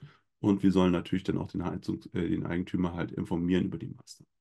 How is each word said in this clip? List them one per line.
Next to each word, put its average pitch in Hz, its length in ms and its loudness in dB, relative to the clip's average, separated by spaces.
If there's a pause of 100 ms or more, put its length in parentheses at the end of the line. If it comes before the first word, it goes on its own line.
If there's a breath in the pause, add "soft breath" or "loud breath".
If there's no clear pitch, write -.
(380 loud breath)
und 101 240 2
wir 98 80 6
sollen 92 220 6
natürlich 87 320 -2
dann - 140 0
auch 92 120 -6
den 87 140 -4
Heizungs-, - 500 -6
äh, 90 140 -2
den 87 180 -2
Eigentümer 90 480 -2
halt 82 160 -4
informieren 90 540 0
über - 140 -4
die 87 100 -10
Maßnahmen. - 420 -18 (100)